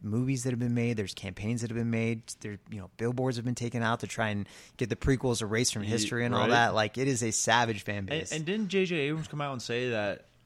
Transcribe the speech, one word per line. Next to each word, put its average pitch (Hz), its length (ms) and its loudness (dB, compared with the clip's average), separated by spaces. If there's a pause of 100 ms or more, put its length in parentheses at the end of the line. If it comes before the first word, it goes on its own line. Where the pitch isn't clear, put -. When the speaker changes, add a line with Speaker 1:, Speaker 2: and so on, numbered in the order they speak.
Speaker 1:
movies 123 400 0
that 131 80 -2
have 117 80 -2
been 120 160 0
made, 117 220 0
there's 98 160 -4
campaigns 107 480 -4
that 113 100 -4
have 113 60 -4
been 117 120 0
made, 113 320 0 (200)
there, 104 180 -10 (100)
you 107 100 -8
know, 90 180 -12
billboards 123 400 0
have 117 80 -4
been 123 100 0
taken 120 260 -4
out 117 200 0
to 101 60 -6
try 110 220 -2
and 101 180 -2 (300)
get 117 120 0
the 110 60 0
prequels 127 460 2
erased 110 320 2
from 104 100 -4
Speaker 2:
Ye-, 107 60 -2
Speaker 1:
history 117 360 0
and 120 100 0
all 117 60 4
Speaker 2:
right. 117 100 4
Speaker 1:
that. 117 240 6
Like, 107 220 2
it 135 100 2
is 123 160 2
a 110 80 0
savage 113 520 4
fan 104 160 -4
Speaker 2:
And, 98 80 -4
Speaker 1:
base. 156 260 -6
Speaker 2:
and 156 120 -4
didn't 202 240 -2
J 190 160 2
J 175 120 -2
Abrams 151 300 -2
come 147 140 -6
out 143 120 -4
and 117 80 -6
say 123 280 -2
that 104 360 -2 (200)